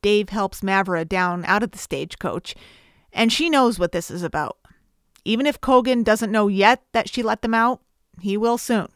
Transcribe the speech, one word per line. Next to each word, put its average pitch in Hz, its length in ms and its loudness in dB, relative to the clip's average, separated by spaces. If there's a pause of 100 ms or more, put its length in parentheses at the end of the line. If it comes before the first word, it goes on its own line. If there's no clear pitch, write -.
Dave 208 300 2
helps 196 300 -6
Mavra 190 480 0
down 180 360 -2
out 208 180 0
of 233 100 -6
the - 60 -18
stagecoach, - 760 -8 (580)
and 226 200 2
she 330 180 0
knows 247 280 2
what 175 140 -2
this 170 180 -6
is 180 120 -8
about. 151 360 -6 (680)
Even 226 220 0
if - 140 -2
Cogan 254 440 4
doesn't 214 280 0
know 208 160 2
yet 202 340 4 (100)
that - 160 0
she - 140 -6
let 214 200 -2
them 226 120 -2
out, 233 260 2 (400)
he 196 160 -2
will 233 220 2
soon. 220 380 -2